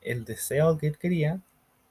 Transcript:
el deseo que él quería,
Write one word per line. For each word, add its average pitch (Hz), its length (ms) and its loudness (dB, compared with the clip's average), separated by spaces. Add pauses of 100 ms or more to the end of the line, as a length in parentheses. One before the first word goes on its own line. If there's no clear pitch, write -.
el 117 220 -4
deseo 151 540 2
que 151 80 -2
él 151 120 -2
quería, 175 420 0 (500)